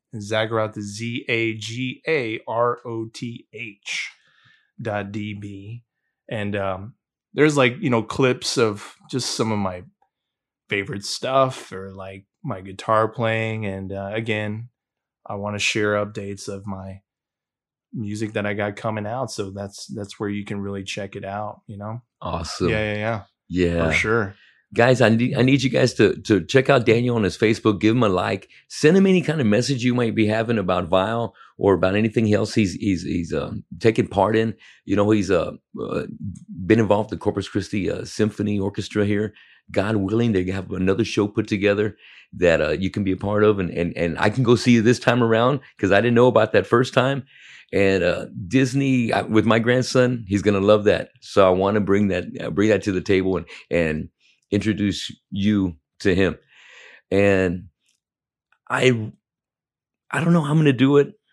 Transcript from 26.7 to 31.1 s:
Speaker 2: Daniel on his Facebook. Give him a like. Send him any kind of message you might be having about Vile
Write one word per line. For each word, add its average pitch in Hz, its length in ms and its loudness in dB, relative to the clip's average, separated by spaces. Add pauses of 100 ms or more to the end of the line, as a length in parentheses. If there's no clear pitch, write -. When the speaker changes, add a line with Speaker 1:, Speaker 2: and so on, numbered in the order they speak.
Speaker 2:
Daniel 120 320 2
on 110 60 2
his 92 140 -2
Facebook. 107 440 2
Give 110 120 4
him 123 100 2
a 110 60 4
like. 98 380 -2 (220)
Send 151 260 4
him 196 100 6
any 185 160 4
kind 151 200 -2
of 117 60 2
message 117 360 0
you 123 100 2
might 120 220 -2
be 110 120 2
having 113 300 0
about 90 300 -2
Vile 107 480 0 (220)